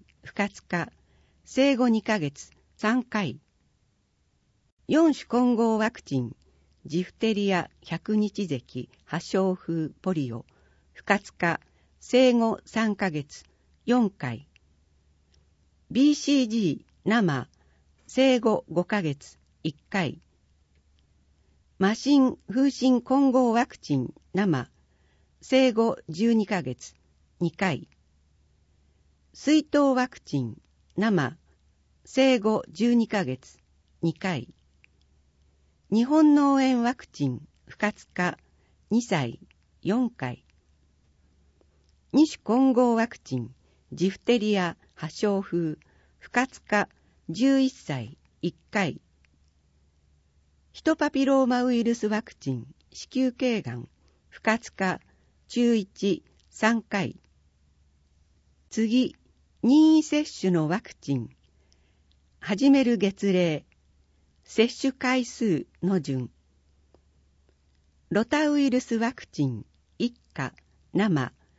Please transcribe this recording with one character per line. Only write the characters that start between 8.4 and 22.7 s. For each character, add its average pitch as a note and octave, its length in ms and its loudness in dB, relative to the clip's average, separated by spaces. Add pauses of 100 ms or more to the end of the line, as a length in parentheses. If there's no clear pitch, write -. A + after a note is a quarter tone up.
咳、 - 420 -8 (160)
破 D#3+ 140 -6
傷 F#3+ 340 0
風、 E3 360 -6 (120)
ポ F#3 120 -4
リ C3+ 200 -6
オ、 B2 140 -14 (440)
不 - 120 -20
活 - 280 -2
化、 - 300 -4 (380)
生 B3+ 340 4
後 A3+ 320 0
三 A3 300 -2
ヶ G3 160 -4
月、 D3 340 -10 (400)
四 A#3 240 2
回。 B2+ 380 -10 (1400)
ビ C#4+ 220 4
ー - 20 -2
シ C#4+ 300 0
ー A3 40 -4
ジ G#3+ 360 -2 (200)
ー、 - 40 0
生、 F#3 380 0 (600)
生 B3+ 320 2
後 A3 280 0
五 E3+ 160 -2
ヶ G#3 200 -4
月、 C#3+ 340 -8 (240)
一 - 160 -6 (140)
回。 F3 280 -4 (1600)
麻 F#3+ 160 2
疹、 C4 440 2 (120)
風 C4 220 2